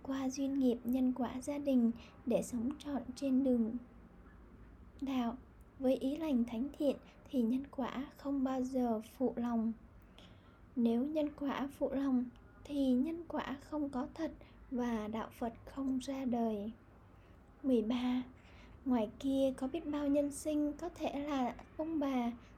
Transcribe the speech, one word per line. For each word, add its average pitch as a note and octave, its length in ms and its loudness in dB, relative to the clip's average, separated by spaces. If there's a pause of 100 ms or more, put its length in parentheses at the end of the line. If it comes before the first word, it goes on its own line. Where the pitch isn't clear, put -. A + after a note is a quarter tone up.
qua C4+ 260 -2
duyên C#4 300 -2
nghiệp B3 240 6
nhân B3+ 300 2
quả B3+ 280 -2
gia C#4+ 160 -4
đình B3+ 340 4 (340)
để A3+ 180 2
sống A#3 260 -2 (100)
trọn C#4+ 220 -6 (140)
trên C4+ 280 2
đường A#3+ 340 2 (1200)
đạo B3+ 340 0 (440)
với C4 160 4
ý C4+ 220 -2
lành D4+ 260 2
thánh A#3 240 -2 (100)
thiện C#4 180 2 (360)
thì C4 100 2
nhân B3+ 300 2
quả C4 340 -4 (120)
không C#4 260 -2
bao C4 200 0
giờ B3 380 0 (160)
phụ B3+ 180 2
lòng. A#3 380 0 (1040)
Nếu A#3 300 4
nhân D4+ 240 0 (100)
quả C#4 280 -2 (100)
phụ D4 160 0
lòng C4 320 2 (380)
thì C#4 280 2
nhân D#4+ 360 0
quả C#4+ 340 -4
không D4 280 -4
có C4+ 240 -4
thật D#4+ 180 -4 (400)
và A#3+ 360 -2
đạo A3 220 -6 (100)
Phật A#3 140 -2 (120)
không C4+ 340 -2
ra C4+ 260 -4
đời. A3+ 460 0 (920)
Mười B3+ 180 6
ba, B3 420 2 (640)
ngoài A#3+ 240 4 (100)
kia C4+ 380 2
có C4 100 -2
biết D#4+ 180 -4
bao D4 220 0
nhân C#4+ 240 4
sinh D4 420 0
có E4 160 -6
thể D#4 300 -4
là C#4 360 0 (220)
ông D#4+ 220 -2
bà, B3+ 320 0 (260)